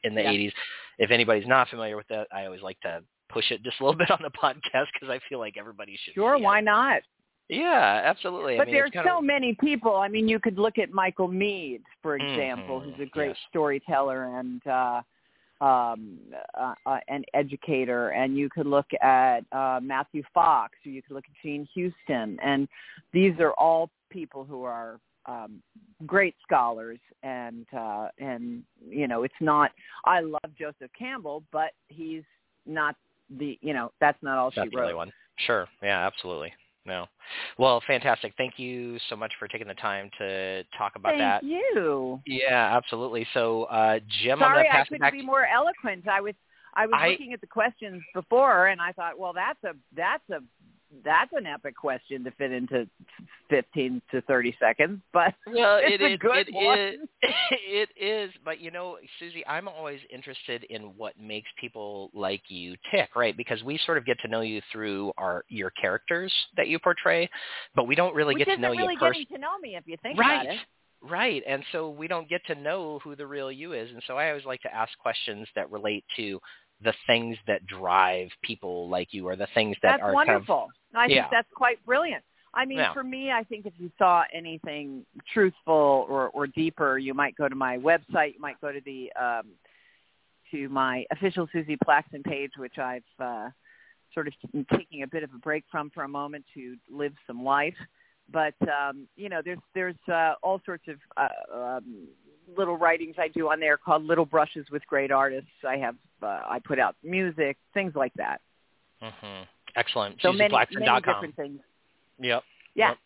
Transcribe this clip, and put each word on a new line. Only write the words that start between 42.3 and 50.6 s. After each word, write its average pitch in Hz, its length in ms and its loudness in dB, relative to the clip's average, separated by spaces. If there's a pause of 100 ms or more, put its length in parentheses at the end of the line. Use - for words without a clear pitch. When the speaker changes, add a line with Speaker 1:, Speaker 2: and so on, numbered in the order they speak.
Speaker 1:
absolutely. 117 580 -2
So, 113 300 2
uh, 110 340 4 (240)
Jim, 131 160 2
Speaker 2:
Sorry, 269 120 8
Speaker 1:
I'm 277 80 6
gonna 320 120 6
pass 269 180 6
Speaker 2:
I 294 60 -8
Speaker 1:
it 285 60 -6
back - 100 6
Speaker 2:
couldn't 277 80 -10
be - 40 -10
Speaker 1:
to 262 40 -8
Speaker 2:
more 269 200 4
eloquent. 226 600 0
I 196 140 2
was, 202 140 -6 (400)
I 220 120 2
was 220 100 2
Speaker 1:
I 156 120 4
Speaker 2:
looking 240 240 -2
at 240 80 -12
the - 80 -18
questions 214 560 -4 (100)
before, 196 540 6
and 185 120 2
I 175 120 -2
thought, 170 260 -6
Well, 180 140 -6
that's 196 320 -4
a, 175 100 -6 (220)
that's 196 340 -2
a 165 80 -6 (640)